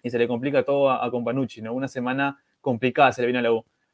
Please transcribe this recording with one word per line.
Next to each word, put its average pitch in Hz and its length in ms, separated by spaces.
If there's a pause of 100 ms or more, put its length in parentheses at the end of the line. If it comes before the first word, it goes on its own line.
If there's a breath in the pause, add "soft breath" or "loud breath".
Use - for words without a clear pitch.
y 123 80
se 120 80
le 117 100
complica 127 360
todo 139 260
a, 123 160
a 120 60
Companucci, 123 500
¿no? 110 120
Una 131 140
semana 131 520 (220 soft breath)
complicada 127 500
se 127 100
le 120 60
vino 120 100
a 123 60
la 117 100
U. 117 100 (300)